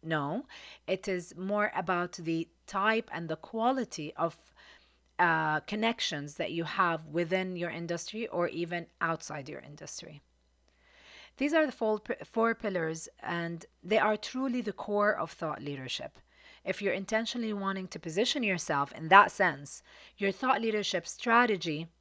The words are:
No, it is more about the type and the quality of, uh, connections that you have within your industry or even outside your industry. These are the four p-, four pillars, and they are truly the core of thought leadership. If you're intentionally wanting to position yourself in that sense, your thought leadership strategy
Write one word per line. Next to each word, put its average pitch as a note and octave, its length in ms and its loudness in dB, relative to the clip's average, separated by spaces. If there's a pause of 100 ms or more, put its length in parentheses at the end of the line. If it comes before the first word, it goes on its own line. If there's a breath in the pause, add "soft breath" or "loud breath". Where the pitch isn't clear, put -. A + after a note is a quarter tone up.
No, D#3+ 420 0 (420 loud breath)
it F#3+ 200 -2
is F3+ 300 -4
more G#3 380 0
about F3 380 0
the E3 360 -2 (180)
type A3 460 0
and E3 160 -6
the D#3 80 -2
quality A3+ 800 -2
of, D#3+ 180 0 (840 loud breath)
uh, D#3+ 420 4
connections G#3 760 -2
that B2 160 -4
you E3 140 -2
have E3 420 0
within F3 480 0
your E3+ 140 -4
industry E3+ 580 -6
or F3 220 0
even E3+ 380 -6 (120)
outside D3 480 -4
your C#3+ 140 -10
industry. D3 600 -16 (1160 loud breath)
These C#4+ 160 0
are D#4 120 6
the C4 60 -2
four G#3+ 280 0
p-, A3+ 140 -6 (100)
four A3+ 320 2
pillars, E3 540 -4 (120)
and E3+ 440 -6 (180)
they G#3 160 2
are G#3+ 180 4
truly B3+ 440 -2
the G3+ 120 -4
core G#3 420 2
of - 160 -4
thought - 300 -6
leadership. C#3 580 -8 (460 loud breath)
If F#3+ 160 -2
you're G3 120 2
intentionally A3 600 -2
wanting F#3+ 360 -4
to F3 100 -10
position G#3+ 440 0
yourself E3 500 0
in D#3+ 160 -8
that G3 220 12
sense, D3 520 -2 (340 loud breath)
your G3 140 0
thought B3+ 300 2
leadership G#3 460 0
strategy F#3+ 800 2 (140)